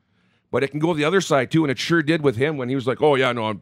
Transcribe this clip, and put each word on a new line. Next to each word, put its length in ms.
But 120
it 60
can 100
go 140
the 120
other 160
side, 280
too, 140
and 80
it 80
sure 240
did 180
with 140
him 220
when 120
he 60
was 100
like, 160
"Oh, 140
yeah, 160
no, 160
I'm, 140